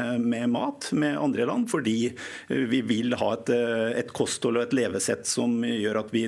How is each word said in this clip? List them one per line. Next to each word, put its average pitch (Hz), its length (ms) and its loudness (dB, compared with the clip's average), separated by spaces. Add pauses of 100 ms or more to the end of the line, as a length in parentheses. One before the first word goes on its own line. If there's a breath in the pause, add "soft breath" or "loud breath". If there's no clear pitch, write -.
(180)
med 117 320 0
mat 196 420 -2
med 147 280 0
andre 135 260 0
land, 220 240 0
fordi, 117 380 2 (400 loud breath)
eh, 135 180 0
vi 120 160 2
vil 117 320 0
ha 107 200 2
et, - 160 -4
eh, 117 500 2
et - 140 -4
kosthold 117 440 0
og 120 60 2
et 120 100 -6
levesett 113 540 0
som 120 340 2
gjør 110 380 0
at 107 120 -4
vi 113 160 2